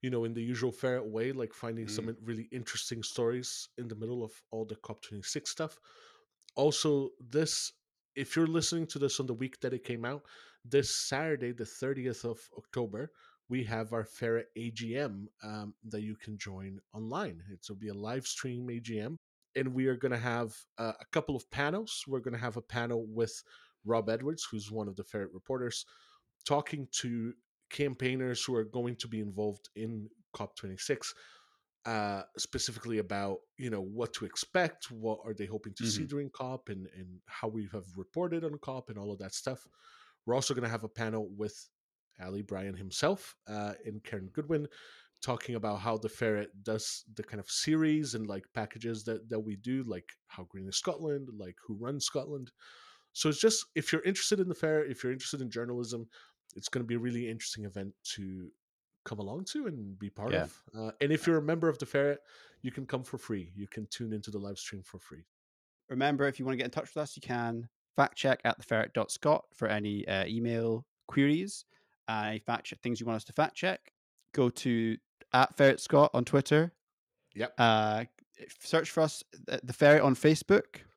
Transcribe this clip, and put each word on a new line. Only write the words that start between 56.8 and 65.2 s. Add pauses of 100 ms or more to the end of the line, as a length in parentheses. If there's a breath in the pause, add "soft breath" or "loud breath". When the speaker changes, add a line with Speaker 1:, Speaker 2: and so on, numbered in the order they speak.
Speaker 1:
be
a
really
interesting
event (220)
to (540)
come
along
to
and
be
part
Speaker 2:
Yeah.
Speaker 1:
of. (140)
Uh, (100)
and
if
you're
a
member
of
the
Ferret, (420 soft breath)
you
can
come
for
free.
You
can
tune
into
the
live
stream
for
free. (640)